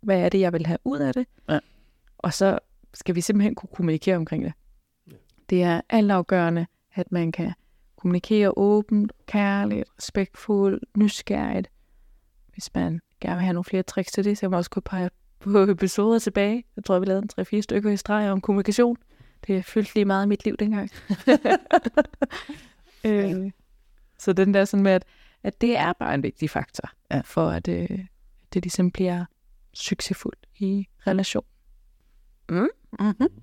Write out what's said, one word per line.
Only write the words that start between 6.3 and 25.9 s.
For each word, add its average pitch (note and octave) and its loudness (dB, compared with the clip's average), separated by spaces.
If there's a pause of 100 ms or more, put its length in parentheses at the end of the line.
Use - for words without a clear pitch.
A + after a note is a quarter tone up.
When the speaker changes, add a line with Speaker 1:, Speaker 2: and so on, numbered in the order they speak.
Speaker 1:
at F3+ -6
man E3+ 0
kan E3+ -6 (440)
kommunikere F#3+ 2
åbent, G#3 2 (140)
kærligt, G3+ -2 (100)
respektfuldt, G3 -2 (120)
nysgerrigt. G3+ 0 (840)
Hvis - -16
man E3+ -4 (200)
gerne - -4
vil F3 -2
have F#3 0
nogle F3 -4
flere F#3 -2
tricks - -6
til G3 -2
det, G#3 0
så - -20
kan F#3+ -2
man F#3 0
også F3 -4
gå - -6
på, - -8 (440)
på G3+ 4
episoder G3+ 2
tilbage. G#3 -2 (120)
Jeg G#3 -12
tror, F#3 4
vi F#3+ -2
lavede F#3+ 0
en G#3 -6
tre-fire G#3 -2
stykker G#3 0
i G3+ 2
streg G#3 -2
om F#3+ 0
kommunikation. G#3 2 (500)
Det F#3+ -2
fyldte - -2
lige G#3 4
meget G3 2
i - 0
mit G#3 0
liv A3 -2
dengang. G#3 -4
<laughs> - -20 (2000)
Øh, G3 0 (680)
så - 0
den F#3+ 4
der G3 4
sådan G3 2
med, G3 6
at, F#3 2 (380)
at - -6
det A#3+ 2
er - 0